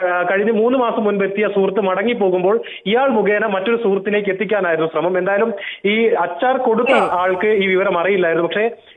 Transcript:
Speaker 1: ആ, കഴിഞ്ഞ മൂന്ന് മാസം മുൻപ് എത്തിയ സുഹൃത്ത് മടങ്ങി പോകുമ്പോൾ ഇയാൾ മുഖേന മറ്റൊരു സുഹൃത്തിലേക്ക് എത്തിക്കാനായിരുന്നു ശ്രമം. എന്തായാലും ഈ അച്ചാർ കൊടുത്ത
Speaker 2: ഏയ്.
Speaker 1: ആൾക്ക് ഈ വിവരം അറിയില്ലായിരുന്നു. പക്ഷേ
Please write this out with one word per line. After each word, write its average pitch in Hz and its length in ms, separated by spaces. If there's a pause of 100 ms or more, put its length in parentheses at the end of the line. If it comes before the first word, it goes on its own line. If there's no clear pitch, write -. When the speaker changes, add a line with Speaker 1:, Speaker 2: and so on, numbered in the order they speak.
Speaker 1:
ആ, 180 180
കഴിഞ്ഞ 196 280
മൂന്ന് 226 280
മാസം 233 240
മുൻപ് 202 220
എത്തിയ 196 300
സുഹൃത്ത് 190 240
മടങ്ങി 202 340
പോകുമ്പോൾ 190 500 (220)
ഇയാൾ 240 220
മുഖേന 208 380
മറ്റൊരു 220 380
സുഹൃത്തിലേക്ക് 202 460
എത്തിക്കാനായിരുന്നു 185 640
ശ്രമം. 175 240
എന്തായാലും 202 360 (320)
ഈ 220 220
അച്ചാർ 233 500
കൊടുത്ത 233 320
Speaker 2:
ഏയ്. 214 200 (120)
Speaker 1:
ആൾക്ക് 185 260
ഈ 202 200
വിവരം 190 320
അറിയില്ലായിരുന്നു. 170 480
പക്ഷേ 214 300 (200)